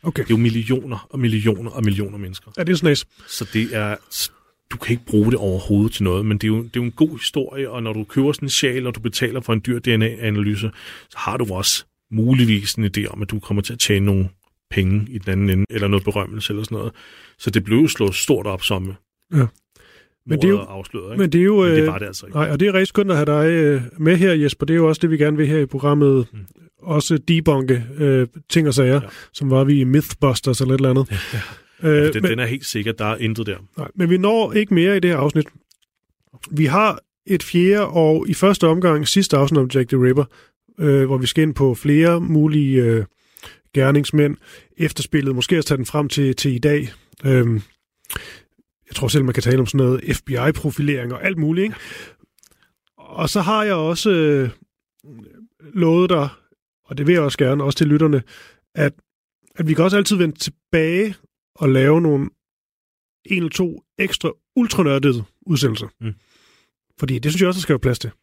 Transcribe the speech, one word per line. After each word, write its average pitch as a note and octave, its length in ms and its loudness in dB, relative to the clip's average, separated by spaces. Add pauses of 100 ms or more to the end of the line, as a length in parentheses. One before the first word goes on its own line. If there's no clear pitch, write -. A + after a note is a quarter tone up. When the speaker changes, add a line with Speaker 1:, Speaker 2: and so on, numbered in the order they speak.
Speaker 1:
Okay. D#3 200 -4
Speaker 2:
Det - 80 -2
er A#2 40 4
jo A#2 80 4
millioner A#2 680 -2
og C3+ 100 -10
millioner A2 500 0
og A#2+ 140 -6
millioner G2+ 340 -2
mennesker. F#2+ 380 -14
Speaker 1:
Ja, F3+ 80 -4
det E3+ 80 0
er F3+ 40 2
sådan D#3 160 4
et. - 140 -2 (200)
Speaker 2:
Så - 260 -10
det A2+ 240 -2
er, G#2 200 -4 (140)
s-, - 220 -8 (380)
du - 80 -10
kan - 140 -4
ikke A#2+ 120 -4
bruge G#2+ 260 2
det B2 80 2
overhovedet G2+ 540 0
til - 120 -2
noget, F#2+ 220 0
men G#2+ 120 0
det G#2 60 -8
er G#2+ 40 0
jo, G#2+ 140 0
det - 20 -8
er A#2 60 -18 (100)
jo - 20 -4
en A#2+ 80 -4
god D3+ 280 0
historie, C3+ 520 -6
og A#2+ 120 -10
når A2 100 -6
du G#2+ 120 -6
køber C#3 280 0
sådan C#3+ 140 -6
en C3+ 40 -6
sjæl, B2+ 360 -2
og B2 80 -6
du - 60 -14
betaler A#2+ 400 -4
for A#2+ 120 -4
en A2 140 0
dyr A#2+ 120 -2
D - 80 -6 (120)
N G#2+ 40 4
A-analyse, G#2 680 -2 (400)
så - 80 -18
har - 180 -6
du A2+ 180 -4
også - 300 -2 (260)
muligvis A2 640 2
en A2 100 -2
idé G2+ 220 -2
om, G2+ 160 -10
at G2 80 -8
du G#2+ 80 -6
kommer G2+ 240 -4
til A#2 100 -8
at A#2 60 -12
tjene G2 280 0
nogle F#2+ 220 2 (420)
penge G2+ 400 0
i B2 80 -10
den F#2+ 140 -6
anden G2 180 2
ende, F#2+ 200 0
eller G2+ 180 -2
noget G2 160 0
berømmelse G2+ 480 -6
eller G#2 120 -8
sådan G#2+ 140 -8
noget. G#2 140 -8 (460)
Så - 120 -6
det G2 140 0
blev G#2+ 140 2
jo D#3 100 4
slået G2 260 -2
stort G#2 320 -2
op F#2+ 160 -6
som F#2+ 300 -4 (420)
Speaker 1:
Ja. C3+ 120 4 (800)
Men D#3 140 -2
det D3+ 40 0
er F#3 40 4
jo G3 80 2
Speaker 2:
mordet - 140 -8
afsløret, G2 420 -14
ikke? G3 100 -2
Speaker 1:
men E3 100 0
det E3+ 80 4
er F3+ 40 4
jo, G3+ 180 4
Speaker 2:
Men F3 80 4
det D#3 120 4
Speaker 1:
øh, D#3 40 2
Speaker 2:
var D#3 120 -2
det G#2 80 -8
altså G2 200 -14
ikke. - 120 -8
Speaker 1:
nej, D3+ 120 0
og C#3+ 100 -2
det G3 80 4
er G3+ 60 0
rigtig F#3+ 140 2
skønt G3 220 0
at F3 60 2
have D3 100 2
dig, D3+ 240 2
øh, D3 320 2 (160)
med E3 180 4
her, F3+ 180 4
Jesper. D3 320 0
Det D#3+ 80 0
er E3+ 40 2
jo E3 100 4
også D#3 120 0
det, E3+ 100 2
vi D#3+ 60 0
gerne D3+ 200 2
vil D3 100 2
her D3+ 120 2
i C#3+ 80 0
programmet. C#3 680 2
Speaker 2:
Mm. A2 60 -18 (440)
Speaker 1:
Også D#3 360 0
debunke, C3+ 680 2 (140)
øh, C3+ 280 2 (220)
ting D#3+ 200 2
og C3 60 0
sager, C3 200 4
Speaker 2:
Ja. C#3+ 60 2 (320)
Speaker 1:
som C#3 180 -4
var C3 140 4
vi C#3+ 160 4
i B2+ 40 2
Mythbusters C3 760 0
eller C3 140 0
et C3+ 40 0
eller C3 120 2
andet. C3 200 2
Speaker 2:
<laughs> G2+ 60 -6 (680)
Ja. E3 60 0
Speaker 1:
Øh, D3+ 80 4
Speaker 2:
Ja, D3 140 0
den, G#2+ 120 -4
Speaker 1:
men F3+ 80 0
Speaker 2:
den A2+ 80 -2
er B2 80 -2
helt C3 200 -6
sikker. A2 260 -4
Der G#2+ 120 -6
er G#2+ 120 -2
intet A2 300 -4
der. G2 100 -8 (200)
Speaker 1:
Nej, C#3 180 -10
men F3 160 0
vi F#3 80 4
når G#3+ 340 0
ikke G#3 220 0
mere F3+ 220 2
i F#3 40 0
det F3+ 100 2
her D#3+ 80 0
afsnit. D3 280 0 (1040)
Vi D3+ 140 0
har F#3+ 360 0 (260)
et F3+ 160 0
fjerde F#3+ 440 2
og D#3+ 420 2
i E3+ 60 0
første F#3 340 2
omgang D#3+ 400 2
sidste F#3+ 280 2
afsnit C#3 220 4
om B2+ 160 2
Jack B2+ 140 2
the B2+ 180 2
Ripper, C3 180 4 (540)
øh, C#3 280 2
hvor C3+ 120 -2
vi B2+ 80 -2
skal D#3+ 160 0
ind D#3 120 0
på C3+ 200 2
flere D#3+ 460 2
mulige, D3+ 600 2
øh, A2+ 220 2 (720)
gerningsmænd, C#3+ 600 2 (400)
efterspillet, C#3+ 580 -2
måske B2 240 0
også D3+ 100 -2
tage C#3+ 100 0
den B2 80 -4
frem D3 220 -2
til, C3+ 280 0
til C#3 180 -2
i B2 40 -2
dag. D3 300 0 (360)
Øhm, A#2+ 380 2 (1300)
jeg - 60 -18
tror B2+ 140 -4
selv, C#3 160 2
man B2 100 -2
kan - 80 -2
tale B2+ 180 2
om B2 60 2
sådan C3 200 2
noget B2+ 300 0
F - 100 -10
B - 40 -8
I-profilering C3+ 840 -2
og B2 120 -12
alt F#3+ 140 -2
muligt, D#3+ 240 0
ikke? G#3+ 140 -4 (1200)
Og E3 300 -8
så G#3 120 -2
har G#3+ 240 0
jeg G3+ 100 0
også, E3 360 -2
øh, D3 380 2 (1300)
lovet F3 360 2
dig, D3 180 0 (560)
og C3+ 140 -14
det C#3+ 80 -2
vil D3 60 4
jeg E3+ 100 4
også C#3 160 -2
gerne, C#3 260 0
også C#3 140 -2
til D#3+ 80 2
lytterne, D3 360 2 (520)
at, C#3+ 180 -2 (640)
at D#3+ 120 -2
vi D#3 60 4
kan D#3 100 2
også F#3+ 120 2
altid G3+ 200 2
vende E3+ 220 0
tilbage F3 760 -2 (400)
og D3+ 140 0
lave C3+ 320 4
nogle D3 300 0 (960)
en G3 120 -2
eller E3+ 140 -2
to E3+ 320 -4 (160)
ekstra F#3+ 320 -4 (260)
ultranørdede C#3 680 2 (220)
udsendelser. A#2+ 400 -2 (140)
Speaker 2:
Mm. A2 120 -8 (840)
Speaker 1:
Fordi C3 200 -2
det C#3+ 140 -2
synes F3 80 0
jeg F#3 80 4
også, F#3 100 -2
der F3 40 -8
skal D#3 100 0
være C3+ 80 2
plads B2 180 0
til. A2+ 120 -10 (120)